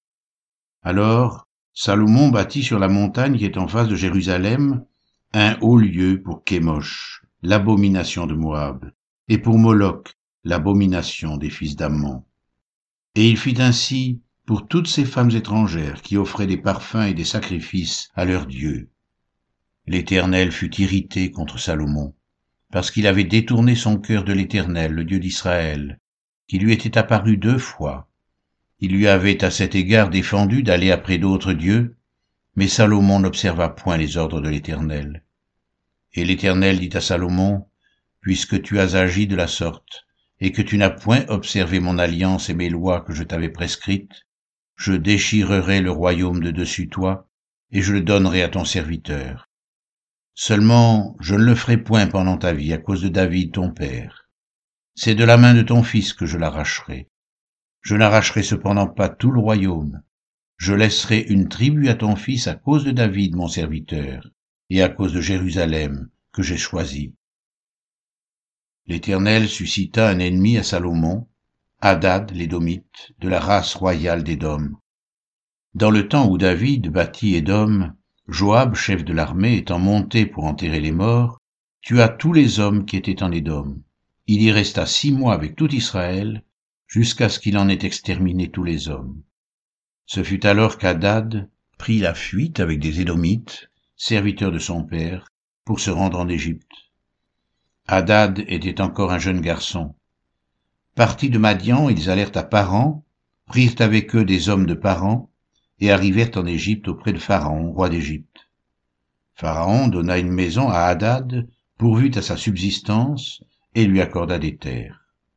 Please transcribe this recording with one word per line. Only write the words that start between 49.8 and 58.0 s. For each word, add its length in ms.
Seulement, 840
je 140
ne 100
le 100
ferai 240
point 280
pendant 300
ta 160
vie 220
à 40
cause 220
de 80
David 440
ton 180
père. 580
C'est 200
de 100
la 140
main 160
de 80
ton 200
fils 300
que 140
je 100
l'arracherai. 720
Je 160
n'arracherai 460